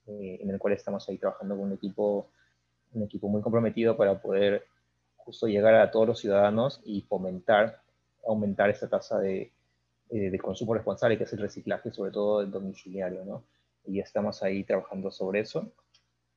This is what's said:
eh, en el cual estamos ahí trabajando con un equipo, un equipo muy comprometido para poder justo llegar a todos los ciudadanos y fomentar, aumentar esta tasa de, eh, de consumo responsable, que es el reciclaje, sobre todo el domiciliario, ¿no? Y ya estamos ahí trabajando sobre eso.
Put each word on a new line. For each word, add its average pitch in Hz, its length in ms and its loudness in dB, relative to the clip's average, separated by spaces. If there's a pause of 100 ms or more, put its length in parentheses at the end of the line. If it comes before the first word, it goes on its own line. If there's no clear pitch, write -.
eh, 101 340 -10
en 101 100 -6
el 98 100 -4
cual 101 120 0
estamos 98 360 -6
ahí 98 100 -6
trabajando 98 380 -4
con 101 80 -4
un 98 80 -4
equipo, 101 560 -2 (640)
un 113 100 -4
equipo 101 260 -6
muy 104 140 0
comprometido 113 540 2
para 98 260 2
poder 101 420 2 (520)
justo - 320 -6
llegar 107 260 6
a 104 160 8
todos 110 160 4
los 113 140 0
ciudadanos 104 640 4
y 101 160 -8
fomentar, 95 800 2 (440)
aumentar 104 460 2
esta - 180 -2
tasa - 300 -2
de, 98 320 -2 (600)
eh, 101 200 -2
de 92 80 -2
consumo 110 360 -4
responsable, 107 440 0
que - 60 -2
es - 80 -12
el 98 80 -6
reciclaje, 101 500 -6
sobre 98 220 -6
todo 104 280 0
el 98 120 -4
domiciliario, 95 720 -8
¿no? - 180 -10 (420)
Y 95 120 -6
ya 95 80 -2
estamos 104 400 -4
ahí 98 180 -2
trabajando 95 480 -4
sobre 98 300 -4
eso. 160 320 -6 (640)